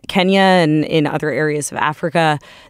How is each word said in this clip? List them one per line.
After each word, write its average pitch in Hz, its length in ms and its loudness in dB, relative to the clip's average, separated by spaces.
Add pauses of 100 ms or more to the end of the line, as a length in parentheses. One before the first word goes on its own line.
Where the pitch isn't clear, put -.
Kenya 190 320 2
and 170 460 4
in 156 200 0
other 151 240 -4
areas 147 420 -4
of - 60 -12
Africa, 156 640 -2 (300)